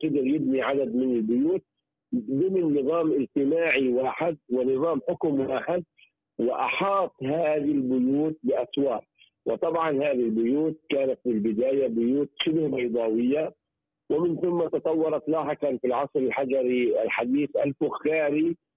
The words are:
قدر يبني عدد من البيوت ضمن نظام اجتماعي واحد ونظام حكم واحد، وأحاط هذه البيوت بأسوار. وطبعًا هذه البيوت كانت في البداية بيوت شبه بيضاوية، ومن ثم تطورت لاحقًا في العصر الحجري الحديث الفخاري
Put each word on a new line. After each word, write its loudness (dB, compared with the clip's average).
قدر 0
يبني 0
عدد 0
من 0
البيوت 0
ضمن 0
نظام 2
اجتماعي 0
واحد -2
ونظام 0
حكم 0
واحد، -2
وأحاط 0
هذه 0
البيوت 0
بأسوار. -2
وطبعًا 0
هذه 2
البيوت 0
كانت 0
في -2
البداية 0
بيوت 0
شبه 0
بيضاوية، 0
ومن 0
ثم 0
تطورت 0
لاحقًا -2
في -4
العصر 0
الحجري 0
الحديث 0
الفخاري 0